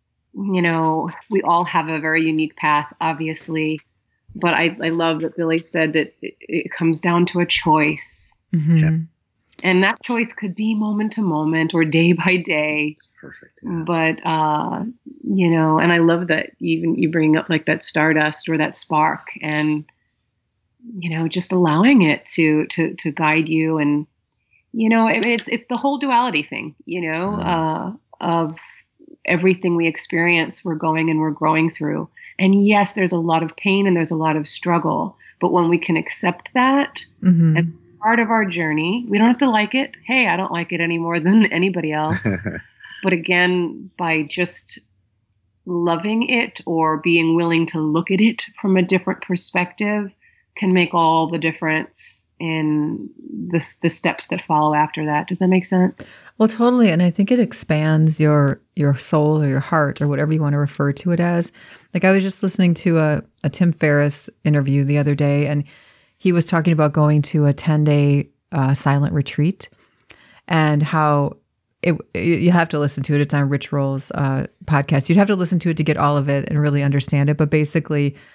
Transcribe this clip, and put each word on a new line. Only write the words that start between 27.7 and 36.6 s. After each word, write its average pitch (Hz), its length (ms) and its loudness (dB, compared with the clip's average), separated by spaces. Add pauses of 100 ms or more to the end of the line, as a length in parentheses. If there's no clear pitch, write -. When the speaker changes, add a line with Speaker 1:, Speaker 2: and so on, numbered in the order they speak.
Speaker 1:
of 165 380 -2 (640)
everything 180 500 0
we 165 140 0
experience, 170 760 -2
we're 170 120 -4
going 160 340 0
and 156 80 0
we're 156 140 0
growing 160 360 0
through. 151 400 -6 (300)
And 196 260 4
yes, 202 280 4
there's 185 200 -2
a 175 60 0
lot 165 240 0
of 156 140 -8
pain 196 320 0
and 180 80 2
there's 160 160 0
a 160 40 -2
lot 160 200 0
of 147 100 -4
struggle, 165 720 -2 (240)
but 180 120 0
when 175 160 2
we 170 100 2
can 165 180 -2
accept - 580 -4
that 269 500 0 (200)